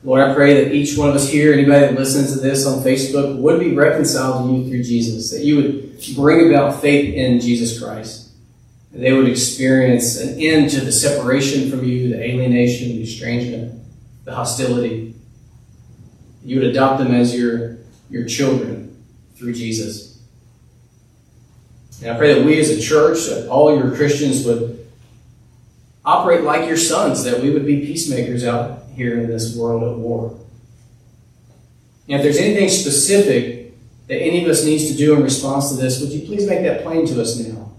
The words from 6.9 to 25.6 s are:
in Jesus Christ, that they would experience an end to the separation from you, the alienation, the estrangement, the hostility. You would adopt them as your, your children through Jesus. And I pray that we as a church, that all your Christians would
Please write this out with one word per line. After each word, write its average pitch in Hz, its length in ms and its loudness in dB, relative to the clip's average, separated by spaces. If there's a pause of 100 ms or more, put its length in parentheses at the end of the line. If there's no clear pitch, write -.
in 123 260 2
Jesus 117 400 -2
Christ, - 500 -14 (640)
that - 60 -18
they 127 160 2
would 131 140 4
experience 127 920 2
an 135 200 -8
end 156 320 2
to 135 100 -2
the - 100 -4
separation 135 760 0
from 127 140 -4
you, 123 260 -2
the 107 100 -4
alienation, 120 680 0
the 113 140 -6
estrangement, 117 760 -6 (440)
the - 100 -14
hostility. 120 800 -4 (1300)
You 131 160 -2
would - 100 2
adopt 135 340 2
them 120 100 2
as 120 220 2
your, 117 420 -4 (320)
your 120 160 -8
children - 800 -4 (320)
through 120 180 -8
Jesus. 110 680 -8 (1800)
And 113 80 -12
I 117 80 -6
pray 147 160 6
that - 100 4
we 151 160 4
as 143 120 2
a - 100 -2
church, 156 460 2
that - 200 -6
all 147 300 4
your 127 180 0
Christians 143 520 0
would 117 360 -4 (1200)